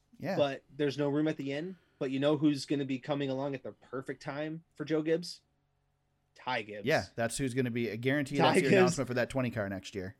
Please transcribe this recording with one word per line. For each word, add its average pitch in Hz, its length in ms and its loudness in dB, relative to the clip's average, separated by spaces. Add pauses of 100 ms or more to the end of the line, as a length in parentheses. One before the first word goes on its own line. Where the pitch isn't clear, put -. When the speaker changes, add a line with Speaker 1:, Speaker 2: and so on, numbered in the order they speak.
(180)
Speaker 1:
Yeah. 175 180 -4
Speaker 2:
but 139 260 0 (120)
there's 139 220 0
no 143 120 0
room 151 200 2
at 156 80 0
the 139 160 -4
inn. 175 240 -6 (220)
But 135 120 -2
you 135 100 -2
know 147 180 6
who's 147 280 2
gonna 143 200 0
be 131 120 -2
coming 143 320 -2
along 139 240 -2
at 131 100 -8
the - 80 -8
perfect 131 500 -10
time 156 400 -6 (120)
for 151 120 -8
Joe 156 160 2
Gibbs? 165 380 -2 (920)
Ty 123 280 -4
Gibbs. 104 240 -10
Speaker 1:
Yeah, 131 180 2 (120)
that's 117 220 -2
who's 131 160 -2
gonna 127 160 2
be. 117 200 -2
I 117 60 -4
guarantee 139 400 0
Speaker 2:
Ty 151 80 4
Speaker 1:
that's - 180 6
your - 80 2
Speaker 2:
Gibbs. - 80 6
Speaker 1:
announcement 170 300 4
for 123 60 -4
that 120 160 0
twenty 127 200 0
car 110 180 -2
next 95 260 -8
year. 95 260 -6